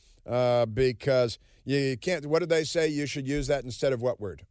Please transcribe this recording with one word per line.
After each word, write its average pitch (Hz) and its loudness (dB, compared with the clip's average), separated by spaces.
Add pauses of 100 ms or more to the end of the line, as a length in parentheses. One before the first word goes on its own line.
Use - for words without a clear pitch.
(260)
uh, 120 2
because 127 2 (260)
you 135 0
can't. 156 -4
What 160 2
did 170 -2
they 160 4
say? 160 0
You 147 -2
should 139 -8
use 139 -2
that 135 0
instead 131 -2
of 113 -4
what 123 -2
word? 87 -10